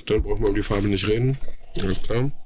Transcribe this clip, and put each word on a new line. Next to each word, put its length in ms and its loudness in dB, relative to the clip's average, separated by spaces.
dann 180 0
brauchen 180 -2
wir 80 2
um 60 0
die 80 0
Farbe 240 0
nicht 200 0
reden. 300 0
Alles 220 0
klar. 300 2